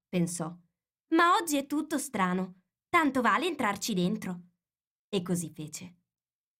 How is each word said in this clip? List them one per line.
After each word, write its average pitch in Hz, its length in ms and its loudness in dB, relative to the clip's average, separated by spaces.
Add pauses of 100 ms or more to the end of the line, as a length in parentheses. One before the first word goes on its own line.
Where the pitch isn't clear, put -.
pensò, 170 480 -2 (540)
«ma 339 260 6
oggi 339 220 0
è 269 80 -2
tutto 294 320 -4
strano, 185 640 -2 (260)
tanto 285 340 2
vale 226 240 2
entrarci 226 480 -2
dentro». 180 460 -2 (720)
E 196 120 -2
così 175 280 -2
fece. 156 460 -14 (640)